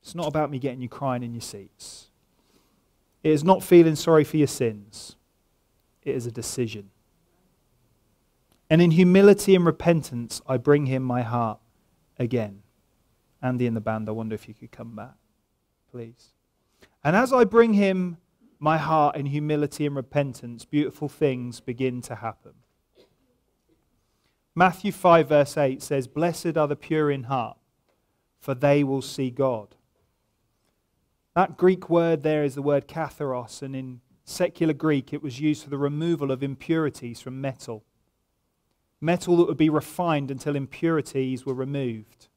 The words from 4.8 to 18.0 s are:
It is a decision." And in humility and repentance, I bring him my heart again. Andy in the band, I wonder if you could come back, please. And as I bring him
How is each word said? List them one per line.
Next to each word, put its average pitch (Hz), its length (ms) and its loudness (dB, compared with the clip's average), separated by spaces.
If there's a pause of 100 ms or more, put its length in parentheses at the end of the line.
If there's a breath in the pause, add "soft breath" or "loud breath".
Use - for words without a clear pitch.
It 139 100 -4
is 120 120 -6
a 120 40 -6
decision." 113 600 -8 (1800)
And 160 100 6
in 175 120 6
humility 190 640 8
and 175 100 4
repentance, 151 800 -2
I 131 120 -2
bring 143 280 2
him 131 160 -2
my 123 200 -2
heart 117 360 -4 (600)
again. 113 440 -4 (800)
Andy 127 240 0
in 117 80 0
the 113 60 -2
band, 110 280 -4
I 107 40 -6
wonder 110 220 -6
if - 140 -12
you 107 60 -18
could - 160 -20
come 117 240 -18
back, 107 220 -18 (760)
please. 117 420 -18 (680 soft breath)
And 156 140 2
as 247 160 2
I 247 120 6
bring 220 300 4
him 185 440 0 (420)